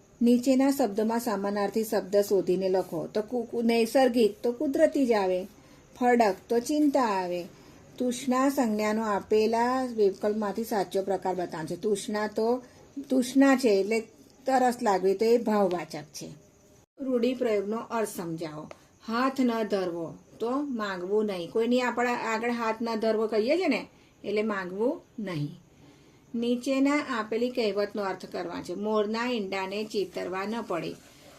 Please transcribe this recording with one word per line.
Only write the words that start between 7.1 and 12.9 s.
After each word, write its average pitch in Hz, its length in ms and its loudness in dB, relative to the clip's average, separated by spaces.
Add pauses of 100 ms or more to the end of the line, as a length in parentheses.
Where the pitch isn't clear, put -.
તૃષ્ણા 254 500 0
સંજ્ઞાનો 220 560 0
આપેલા 226 800 2
વિકલ્પમાંથી 214 800 0
સાચો 196 380 -2
પ્રકાર 190 320 -2
બતાવો 175 320 -6
છે. 175 100 -6
તૃષ્ણા, 208 500 -2
તો 226 360 -2 (480)